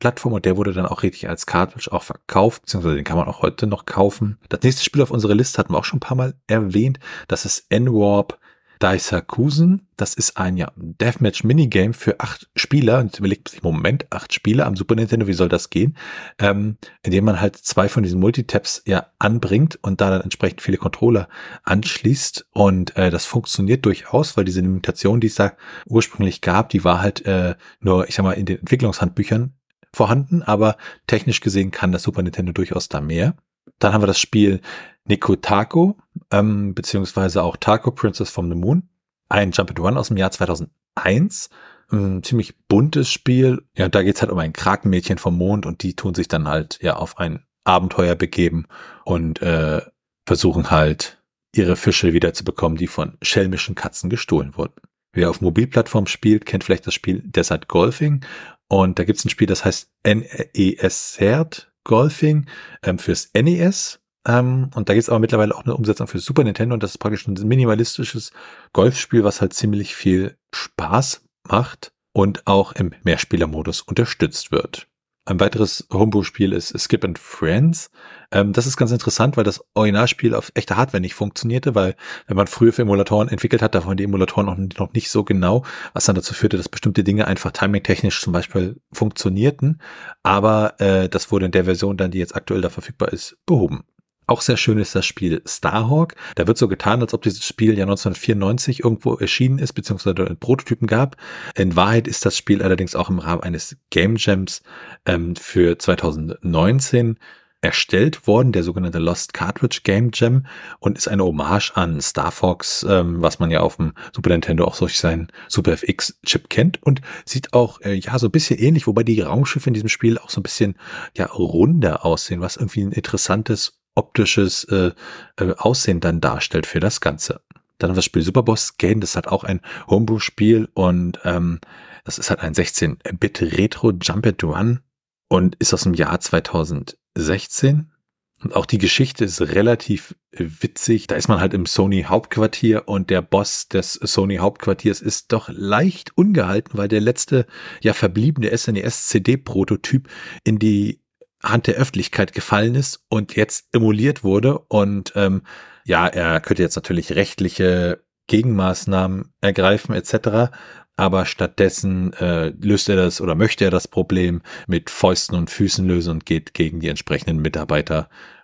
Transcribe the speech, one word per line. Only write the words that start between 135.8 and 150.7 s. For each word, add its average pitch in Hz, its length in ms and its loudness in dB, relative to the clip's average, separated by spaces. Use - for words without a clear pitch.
dem 90 120 2
Jahr 82 240 0
zweitausendsechzehn. 85 1700 -2
Und - 140 -2
auch 98 80 0
die 107 140 0
Geschichte 107 480 0
ist 90 160 -6
relativ 101 720 0
witzig. - 760 -4
Da - 80 -2
ist - 120 -2
man 98 120 2
halt 92 120 0
im 92 140 -2
Sony-Hauptquartier 101 1200 0
und 98 220 -2
der 92 100 2
Boss - 480 -2
des - 240 -4
Sony-Hauptquartiers 98 1120 -2
ist - 300 -6
doch 110 200 -2
leicht 113 640 -2
ungehalten, 113 640 2
weil 101 100 0
der 107 140 2
letzte, 123 420 2
ja, 107 100 4
verbliebene 110 580 0
S 117 160 -2
N 110 100 0
E 95 40 -4
S - 280 -4
C-D-Prototyp 117 1000 0
in 110 160 2
die 107 440 0